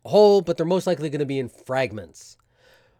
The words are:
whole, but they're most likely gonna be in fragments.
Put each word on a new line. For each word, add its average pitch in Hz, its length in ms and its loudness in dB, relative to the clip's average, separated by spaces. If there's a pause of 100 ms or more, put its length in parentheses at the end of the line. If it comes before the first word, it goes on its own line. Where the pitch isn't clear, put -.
whole, 202 340 6
but 170 160 -4
they're 165 80 -2
most 175 220 -2
likely 156 240 -4
gonna 147 120 -4
be 135 140 -6
in 127 120 -6
fragments. 113 840 -8 (640)